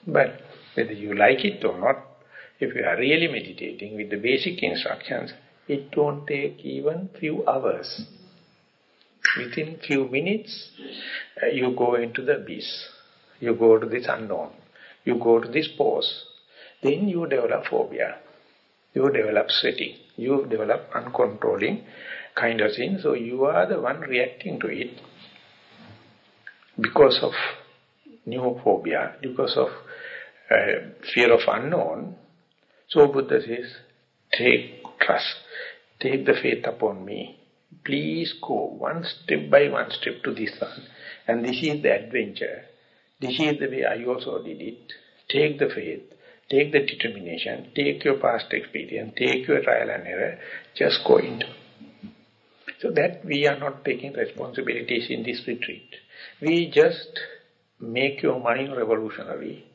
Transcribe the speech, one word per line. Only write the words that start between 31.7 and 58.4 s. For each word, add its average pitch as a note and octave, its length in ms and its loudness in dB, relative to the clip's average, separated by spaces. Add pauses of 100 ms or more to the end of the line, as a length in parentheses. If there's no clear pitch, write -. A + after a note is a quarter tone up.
So D3 200 8
Buddha C#3 340 2
says, B2 320 -8 (580)
"Take B2 520 2 (160)
trust, - 340 2 (680)
take C3 240 0
the B2+ 160 6
faith A#2+ 240 0
upon G2+ 400 -2
me. - 360 -10 (440)
Please D#3 560 -2
go - 380 -4
one E3 260 -4
step D3 460 -2
by C#3+ 180 8
one A#2 220 -2
step - 340 -6
to C3+ 80 -4
this A2 280 -6
one." - 220 -10 (440)
And A#2 180 0
this B2+ 180 -2
is D3+ 200 -2
the C3 100 6
adventure. - 720 -4 (560)
This C3 200 -4
is D3+ 180 2
the C#3 100 -2
way C3 160 -2
I A#2 200 0
also A#2+ 380 -4
did C#2+ 180 -10
it. - 320 -14 (360)
Take D3 300 2
the D3 100 2
faith, - 340 -6 (460)
take D3 220 4
the D3 100 6
determination, G2+ 920 -6
take C#3+ 300 0
your C#3 140 4
past A#2 340 2
experience, A2 640 -6
take B2+ 320 0
your C#3+ 140 4
trial A#2 280 2
and - 160 -6
error, F2+ 320 -4 (380)
just - 300 2
go B1 100 10
into. - 300 0 (1300)
So - 120 -2
that - 320 0
we D3 240 2
are C#3 100 2
not C#3+ 260 -6
taking A#2 280 -4
responsibilities A#2+ 960 -4
in A2+ 140 -4
this B2 220 -6
retreat. - 440 -8 (500)
We E3 320 2
just D#3+ 460 4 (600)
make B2+ 420 -2
your C3 160 2
mind B2+ 380 -2